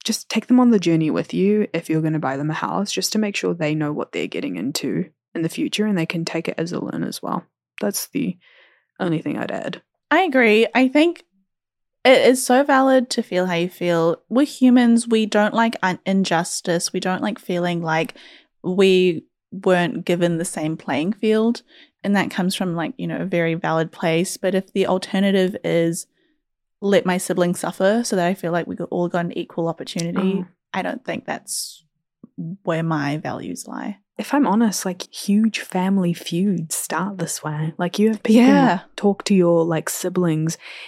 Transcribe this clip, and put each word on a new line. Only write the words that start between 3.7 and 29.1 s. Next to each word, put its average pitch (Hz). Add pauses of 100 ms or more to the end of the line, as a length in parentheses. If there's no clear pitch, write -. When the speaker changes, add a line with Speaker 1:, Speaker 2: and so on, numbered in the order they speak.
Speaker 1:
know 151
what -
they're 82
getting -
into 131 (240)
in 175
the 160
future 185
and 202
they 165
can 165
take 165
it -
as 170
a -
loan -
as -
well. - (380)
That's 208
the 180 (640)
only 165
thing -
I'd -
add. - (300)
Speaker 2:
I 320
agree. 233
I 254
think 302 (840)
it 240
is 254
so 254
valid 262
to 233
feel 180
how 175
you 170
feel. 170
We're 262
humans. 240
We 220
don't 208
like 226
un-, 185
injustice. 180
We 185
don't 185
like -
feeling 175
like 160 (500)
we 185 (260)
weren't 180
given 170
the 165
same 160
playing 160
field. 220 (400)
And 202
that -
comes 185
from, 175
like, 165
you 175
know, 165
a 175
very 170
valid 160
place. 170
But 190
if 190
the 190
alternative 190
is 165 (720)
let 202
my 180
siblings 180
suffer 196
so 214
that 175
I 190
feel 165
like 175
we - (160)
all 175
got 175